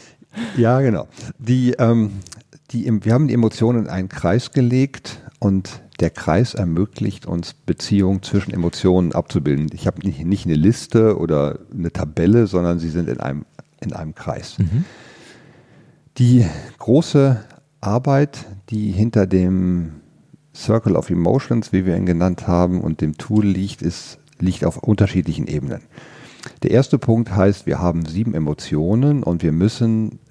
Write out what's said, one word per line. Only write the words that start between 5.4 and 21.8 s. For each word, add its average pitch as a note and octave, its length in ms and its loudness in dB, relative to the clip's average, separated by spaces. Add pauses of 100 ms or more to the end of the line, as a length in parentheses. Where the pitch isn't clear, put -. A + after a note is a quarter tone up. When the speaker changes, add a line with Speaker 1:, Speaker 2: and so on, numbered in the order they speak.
Speaker 1:
der E2 120 2
Kreis F#2 420 0
ermöglicht G2 720 -2
uns, F2 280 -6
Beziehungen F#2+ 720 0
zwischen - 300 -2
Emotionen F2+ 580 2
abzubilden. D2 640 -2
Ich - 120 -8
habe - 140 -4
nicht, D#2+ 260 -6
nicht F#2+ 200 -2
eine E2 100 0
Liste G#2+ 640 2
oder D2 400 -2 (180)
eine E2+ 140 -4
Tabelle, G2 560 2
sondern F2 320 0
sie E2 100 -6
sind D#2+ 200 -4
in B1 100 -6
einem, C#2 260 -8 (340)
in - 140 -8
einem D#2 220 -12
Kreis. - 440 -10
Speaker 2:
Mhm. G#2 260 0 (1300)
Speaker 1:
Die A#2+ 280 6 (340)
große C3+ 600 4 (420)
Arbeit, C3+ 640 0 (240)
die G#2+ 220 -2
hinter G#2 360 2
dem F2+ 640 2 (640)
Circle A2 400 0
of - 140 0
Emotions, G2+ 640 0
wie F#2+ 120 2